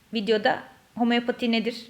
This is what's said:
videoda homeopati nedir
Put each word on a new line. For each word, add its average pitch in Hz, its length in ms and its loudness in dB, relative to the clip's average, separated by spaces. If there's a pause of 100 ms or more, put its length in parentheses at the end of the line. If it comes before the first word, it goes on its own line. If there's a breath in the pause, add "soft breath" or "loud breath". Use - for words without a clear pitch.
(140)
videoda 214 500 0 (320)
homeopati 240 560 0
nedir 226 380 -2